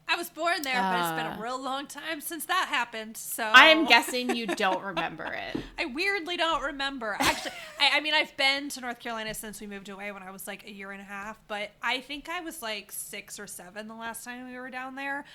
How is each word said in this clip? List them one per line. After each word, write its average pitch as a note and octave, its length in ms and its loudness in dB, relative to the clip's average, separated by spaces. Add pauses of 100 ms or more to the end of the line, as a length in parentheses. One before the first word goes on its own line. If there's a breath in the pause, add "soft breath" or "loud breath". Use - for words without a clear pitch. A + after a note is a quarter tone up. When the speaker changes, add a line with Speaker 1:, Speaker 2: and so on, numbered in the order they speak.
(120)
Speaker 1:
I E4+ 40 4
was E4+ 120 -6
born E4+ 340 0
there, C4+ 120 0
but F#3+ 240 2
it's E3+ 120 2 (120)
been D#3+ 40 -4
a - 120 -6
Speaker 2:
Uh, - 20 -10
Speaker 1:
real B3+ 220 -6
long C4+ 240 -4
time D#4 340 -6
since D#4+ 260 -6
that F4+ 220 2
happened, A3+ 480 -2
so - 280 -4
Speaker 2:
I A#3+ 240 12
am D#4+ 180 8
guessing B3 480 6
you A#3 100 -2
don't G#3 380 2
remember - 420 -4
it. - 460 -6
Speaker 1:
<laughs> - 80 -10
I - 80 -2
weirdly F4 500 -2
don't E4 280 0
remember. C4+ 560 -4
Actually, C#4+ 320 0 (140)
Speaker 2:
<laughs> - 140 -12
Speaker 1:
I, C#4 180 6
I - 20 4
mean, D4+ 120 0
I've D4+ 240 2
been C#4 340 2
to C4 100 -8
North B3 180 -6
Carolina A3 360 -6
since G#3+ 260 -10
we G#3 80 -12
moved G3+ 200 -12
away G3+ 220 -10
when G3 140 -12
I F#3 80 -12
was, G3 160 -12
like, G3 180 -10
a G3+ 60 -14
year G3 180 -12
and G3 100 -12
a G3+ 40 -16
half, G3+ 420 -10
but G#3 240 -6 (100)
I B3 200 0
think C#4 280 -10
I E4+ 120 -4
was, D#4+ 200 -10
like, G#3+ 300 -8
six - 480 -12
or G3+ 80 -12
seven F#3+ 400 -14
the A3+ 80 -14
last A3+ 300 -10
time B3 260 -12
we B3 80 -12
were B3+ 100 -10
down C4 280 -8
there. C#4 280 -4 (100)